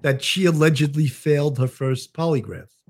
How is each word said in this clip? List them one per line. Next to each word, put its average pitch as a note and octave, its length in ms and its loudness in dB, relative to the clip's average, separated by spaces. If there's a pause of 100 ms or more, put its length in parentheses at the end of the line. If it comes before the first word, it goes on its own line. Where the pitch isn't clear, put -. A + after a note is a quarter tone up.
that C3+ 200 0
she F#3+ 220 0
allegedly D3+ 640 2
failed D3 500 0
her B2+ 100 0
first C3 460 -6
polygraph. C3 560 -4 (200)